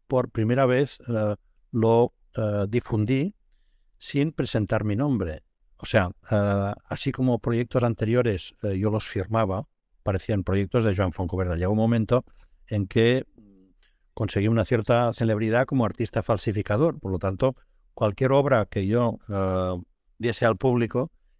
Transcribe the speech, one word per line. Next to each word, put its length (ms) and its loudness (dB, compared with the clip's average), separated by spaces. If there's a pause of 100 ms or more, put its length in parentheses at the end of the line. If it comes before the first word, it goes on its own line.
(120)
por 180 0
primera 360 2
vez, 420 0
eh, 280 -2 (360)
lo, 420 4 (220)
eh, 320 -2
difundí 640 -2 (640)
sin 360 -2
presentar 500 -2
mi 140 -2
nombre. 460 -2 (340)
O 80 -14
sea, 260 2 (180)
eh, 440 0 (120)
así 280 -6
como 260 0
proyectos 440 -2
anteriores, 720 0 (100)
eh, 140 -2
yo 120 0
los 180 -2
firmaba, 600 -2 (360)
parecían 400 -2
proyectos 400 0
de 140 2
Joan 160 0
Fontcuberta. 420 -2
Llegó 160 0
un 60 0
momento 480 2 (420)
en 200 -4
que 380 2 (880)
conseguí 360 0
una 160 2
cierta 480 2
celebridad 520 0
como 200 0
artista 380 -4
falsificador. 760 0
Por 140 -6
lo 40 0
tanto, 380 -2 (380)
cualquier 400 0
obra 320 2
que 220 -4
yo, 300 0 (120)
eh, 520 -2 (360)
diese 280 -2
al 120 2
público 520 0 (300)